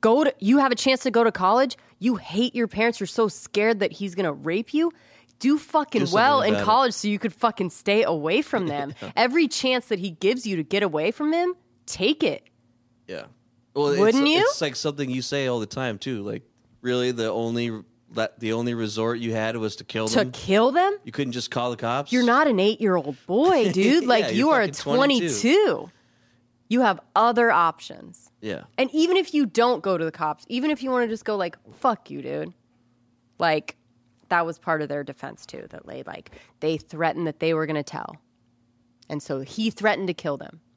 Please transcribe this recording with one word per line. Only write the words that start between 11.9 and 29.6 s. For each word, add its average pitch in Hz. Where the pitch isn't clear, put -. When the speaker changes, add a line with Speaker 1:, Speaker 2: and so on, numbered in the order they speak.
Speaker 1:
it. 165
Speaker 2:
Yeah. 78
Well, 143
it's, 143
Speaker 1:
Wouldn't 240
you? 330
Speaker 2:
it's, 508
like, 143
something 143
you 127
say 139
all 123
the 107
time, 120
too. 117
Like, 113
really, 123
the 113
only, 117
that, 110
the 110
only 120
resort 113
you 117
had 113
was 110
to -
kill 110
Speaker 1:
To 110
Speaker 2:
them? 127
Speaker 1:
kill 214
them? 370
Speaker 2:
You -
couldn't 135
just 120
call 123
the 120
cops? 123
Speaker 1:
You're 247
not 262
an 220
eight-year-old 190
boy, 247
Speaker 2:
<laughs> -
Speaker 1:
dude. 240
Speaker 2:
Yeah, 254
Speaker 1:
Like, 226
Speaker 2:
you're -
Speaker 1:
you 254
are 277
Speaker 2:
fucking 170
twenty-two. 247
Speaker 1:
twenty-two. 226
You 240
have 190
other 233
options. -
Speaker 2:
Yeah. 98
Speaker 1:
And 262
even 339
if 370
you 294
don't 233